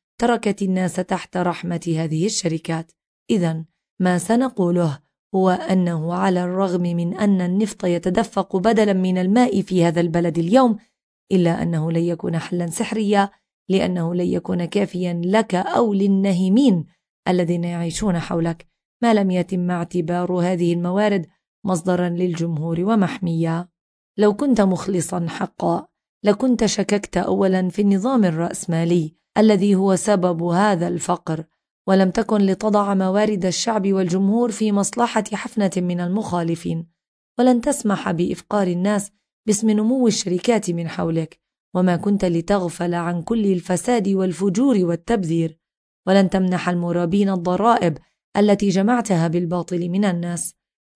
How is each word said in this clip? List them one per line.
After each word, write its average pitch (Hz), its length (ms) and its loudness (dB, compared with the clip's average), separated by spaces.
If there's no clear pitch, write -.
تركت 226 420 0
الناس 185 320 -2
تحت - 420 -6
رحمة 170 600 -4
هذه 160 300 -2
الشركات. 165 640 -6
إذن 165 340 0
ما 180 180 2
سنقوله 175 800 0
هو 185 160 4
أنه 175 640 0
على 180 300 0
الرغم 180 380 -2
من 170 320 -2
أن 202 260 2
النفط 196 440 -2
يتدفق 185 720 -2
بدلا 208 360 2
من 185 260 0
الماء 208 440 2
في 180 220 2
هذا 170 160 2
البلد 170 380 0
اليوم، 214 380 4
إلا 170 300 2
أنه 165 300 -2
لن 165 100 0
يكون 170 360 -2
حلا 175 280 -4
سحريا، 202 640 0
لأنه 180 460 0
لن 175 120 0
يكون 180 380 -2
كافيا 180 600 -2
لك 214 300 0
أو 214 380 0
للناهمين 196 920 2
الذين 175 360 0
يعيشون 175 540 -2
حولك، 165 480 -4
ما 233 120 4
لم 196 160 2
يتم 180 400 -2
اعتبار 175 640 -2
هذه 175 400 0
الموارد 185 540 0
مصدرا 180 420 0
للجمهور 170 720 -2
ومحمية. 175 880 -2
لو 208 160 4
كنت 247 260 0
مخلصا 180 680 0
حقا - 580 -4
لكنت 226 400 2
شككت 202 520 -2
أولا 185 520 0
في 202 140 -4
النظام 202 420 2
الرأسمالي 170 920 -2
الذي 202 360 6
هو 190 220 2
سبب 180 460 0
هذا 175 460 2
الفقر، 170 560 -4
ولم 190 220 4
تكن 214 280 -2
لتضع 202 560 0
موارد 190 520 0
الشعب 196 460 -2
والجمهور 196 580 0
في 214 220 -2
مصلحة 208 600 0
حفنة 202 440 -2
من 180 240 -2
المخالفين، 170 840 -4
ولن 247 220 4
تسمح 208 500 -2
بإفقار 180 560 -2
الناس 196 440 -2
باسم 214 240 2
نمو 226 360 2
الشركات 202 640 0
من 170 180 -4
حولك، 165 520 -4
وما 180 220 2
كنت 202 280 0
لتغفل 175 720 -2
عن 170 280 -4
كل 220 240 0
الفساد 190 640 0
والفجور 190 720 2
والتبذير، 170 800 0
ولن 190 240 4
تمنح 185 380 0
المرابين 175 640 0
الضرائب 180 680 2
التي 202 320 4
جمعتها 196 600 2
بالباطل 175 600 -4
من 190 160 0
الناس، 175 500 -4